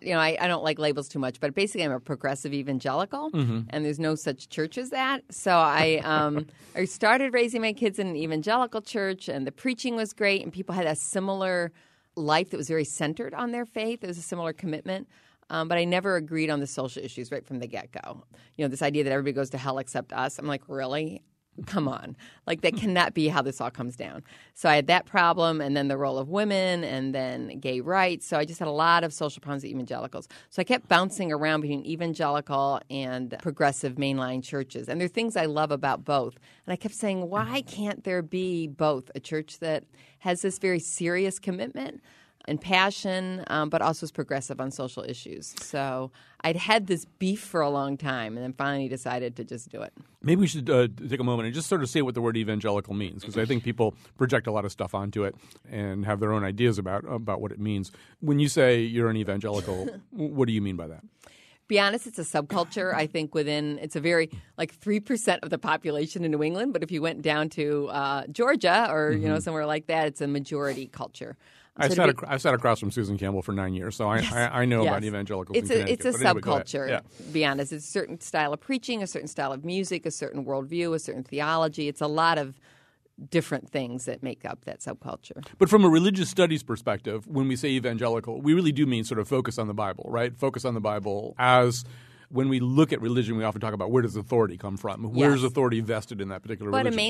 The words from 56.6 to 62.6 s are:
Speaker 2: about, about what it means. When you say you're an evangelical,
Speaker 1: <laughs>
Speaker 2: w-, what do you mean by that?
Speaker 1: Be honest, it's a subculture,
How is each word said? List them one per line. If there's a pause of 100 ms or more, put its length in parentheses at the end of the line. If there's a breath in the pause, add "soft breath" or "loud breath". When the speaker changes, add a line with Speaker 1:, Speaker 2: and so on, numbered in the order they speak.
Speaker 2:
about,
about
what
it
means. (300 loud breath)
When
you
say
you're
an
evangelical,
Speaker 1:
<laughs>
Speaker 2:
w-,
what
do
you
mean
by
that? (640 soft breath)
Speaker 1:
Be
honest,
it's
a
subculture,